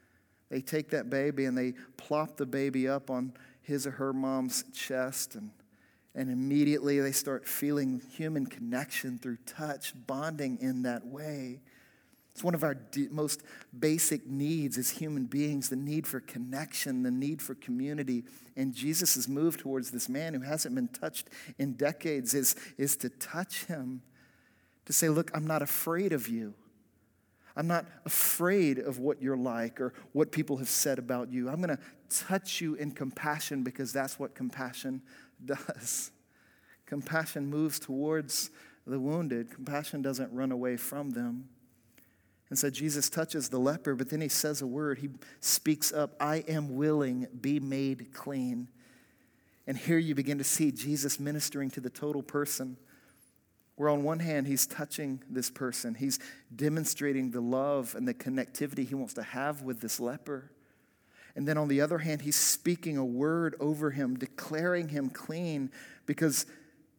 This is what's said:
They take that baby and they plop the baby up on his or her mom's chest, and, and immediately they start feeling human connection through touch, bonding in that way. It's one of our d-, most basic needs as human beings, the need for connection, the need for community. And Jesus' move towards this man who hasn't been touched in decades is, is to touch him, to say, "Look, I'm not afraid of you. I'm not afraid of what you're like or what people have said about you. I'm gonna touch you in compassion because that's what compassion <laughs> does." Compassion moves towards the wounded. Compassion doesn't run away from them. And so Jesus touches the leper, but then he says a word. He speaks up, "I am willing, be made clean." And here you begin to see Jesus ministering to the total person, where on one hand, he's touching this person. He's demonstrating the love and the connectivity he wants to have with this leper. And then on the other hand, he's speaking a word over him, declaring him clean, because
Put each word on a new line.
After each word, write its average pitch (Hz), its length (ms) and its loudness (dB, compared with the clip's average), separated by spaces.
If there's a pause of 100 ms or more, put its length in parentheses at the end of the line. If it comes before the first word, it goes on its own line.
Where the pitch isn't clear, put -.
(500)
They 135 120 -2
take 151 280 -2
that 123 220 0
baby 139 340 2
and 127 100 0
they 127 200 0 (220)
plop 151 400 -2
the 139 100 -2
baby 131 400 0
up 139 240 0
on 127 220 -2 (280)
his 139 240 -2
or 139 60 -4
her 135 200 -2
mom's 131 520 0 (100)
chest, - 640 -2
and, 107 160 -10 (640)
and 131 160 -2
immediately 143 680 4
they 135 120 2
start 135 340 -2
feeling 139 560 2 (100)
human 156 360 0
connection 123 720 -4
through 120 260 -6
touch, 151 480 -6 (140)
bonding 139 540 -2
in 127 200 0
that 123 240 -2
way. 135 540 -8 (760)
It's - 100 -8
one 175 120 4
of 151 80 2
our 143 120 2
d-, 135 360 -2
most 151 320 0 (340)
basic 156 480 2
needs 139 520 0
as 123 120 0
human 151 360 0
beings, 139 440 0
the 131 60 -2
need 147 320 0
for 131 120 -4
connection, 127 840 -2
the 127 80 4
need 143 300 0
for - 120 -6
community. 131 680 0 (320)
And 135 180 0
Jesus' 135 540 2
move 156 300 2
towards 131 340 -2
this 120 160 -4
man 156 260 -2
who 135 60 -2
hasn't 139 340 -2
been 127 140 2
touched - 400 -6 (300)
in 139 160 0
decades 143 600 0
is, 139 220 4 (220)
is 139 200 2
to 127 120 -4
touch - 560 -6
him, 131 360 -6 (840)
to - 80 -2
say, 165 160 6
"Look, 156 260 4
I'm 156 100 0
not 156 160 2
afraid 165 520 2
of 120 160 0
you. 113 240 -2 (1040)
I'm 160 100 0
not 170 180 2 (200)
afraid 170 760 4
of 123 200 -4
what 139 220 2
you're 131 140 2
like 117 460 0
or 127 120 0 (200)
what 147 180 6
people 151 260 2
have 131 120 -2
said 135 280 4
about 123 360 -2
you. 123 160 0
I'm 156 100 -2
gonna 165 200 0 (300)
touch - 520 0
you 156 140 0
in 143 160 -4
compassion 143 720 -2
because 123 280 -4
that's 135 260 -2
what 139 160 -6
compassion 131 680 -6 (220)
<laughs> - 200 -20
does." - 680 -6 (720)
Compassion 147 640 -2
moves 147 300 0
towards 147 720 -2 (380)
the 131 120 -2
wounded. 131 520 -2
Compassion 143 500 -4
doesn't 131 300 -2
run 131 220 0
away 123 240 0
from 143 320 -6
them. 120 400 -4 (1000)
And 139 80 -2
so 139 140 2
Jesus 143 400 0
touches 160 380 0
the 131 100 2
leper, 143 340 2
but 127 160 -2
then 156 120 0
he 156 60 0
says 143 360 2
a - 20 -2
word. 135 320 0
He 139 120 -4 (300)
speaks - 540 4
up, 147 260 0
"I 151 180 4 (100)
am 147 300 0
willing, 139 500 4 (120)
be 139 200 2
made 135 520 -2
clean." 127 580 -2 (1000)
And 135 100 -2
here 165 220 4
you 160 160 2
begin 139 240 0
to 139 40 -2
see 151 280 4
Jesus 139 480 -2
ministering 143 520 -2
to - 80 -8
the 123 120 -4
total 147 320 -2
person, 143 540 -2 (1000)
where 147 120 2
on 147 140 6
one 156 160 2
hand, 156 300 2
he's 135 180 4
touching 143 640 -4
this 123 220 -2
person. 120 420 -4
He's 127 240 0 (380)
demonstrating 147 720 2
the 120 100 -2
love 131 560 2
and 123 120 -2
the 120 80 0
connectivity 131 720 -2
he 135 80 -2
wants 131 180 -4
to 117 80 -6
have 139 400 -4
with 127 180 -4
this 110 200 -4
leper. 135 500 -6 (840)
And 143 120 -2
then 156 120 2
on 151 80 2
the 139 140 6
other 160 180 4
hand, 156 240 -2
he's 147 120 0
speaking 170 640 2
a 135 80 2
word 156 540 2
over 151 320 2
him, 131 260 0
declaring 160 720 0
him 143 220 0
clean, 156 580 -2 (380)
because 147 400 2 (520)